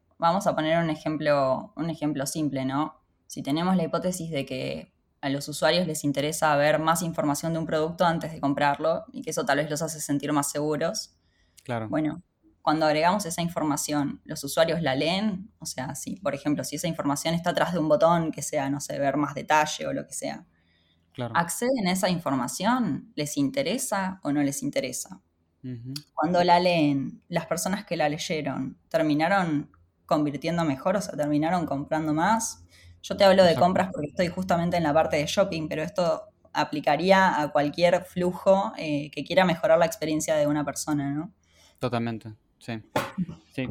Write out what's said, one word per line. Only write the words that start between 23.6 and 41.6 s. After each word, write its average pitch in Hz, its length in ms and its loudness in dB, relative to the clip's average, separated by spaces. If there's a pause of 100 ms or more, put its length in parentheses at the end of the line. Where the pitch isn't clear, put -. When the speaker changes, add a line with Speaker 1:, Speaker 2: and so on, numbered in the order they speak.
Speaker 1:
o 147 100 -2
no 147 100 2
les 139 200 -2
interesa? 135 580 -6 (420)
Speaker 2:
Ujú. 127 400 -10 (100)
Speaker 1:
Cuando 175 300 2
la 175 160 6
leen, 151 680 2
las 170 180 -4
personas 185 400 -4
que 165 120 -6
la 151 120 2
leyeron, 139 680 -4 (120)
¿terminaron 160 800 0 (340)
convirtiendo 156 600 0
mejor? 151 320 0
O 202 40 0
sea, - 140 -10
¿terminaron 151 500 0
comprando 151 480 -2
más? 190 500 0 (400)
Yo - 140 -6
te 202 60 4
hablo 190 200 8
de 170 120 6
Speaker 2:
Exacto. - 20 0
Speaker 1:
compras 185 340 4
porque 147 180 -6
estoy 180 200 -2
justamente 175 480 0
en 170 60 2
la 147 100 2
parte 156 240 4
de 147 80 0
shopping, 160 420 0
pero 151 160 -4
esto 165 400 0 (300)
aplicaría 151 880 4
a 147 100 -2
cualquier 170 540 2
flujo, 190 720 2
eh, 147 340 -4
que 147 140 -8
quiera 185 200 4
mejorar 165 320 4
la 170 80 6
experiencia 156 500 -2
de 147 120 2
una 147 180 0
persona, 143 460 -2
¿no? 156 220 -6 (460)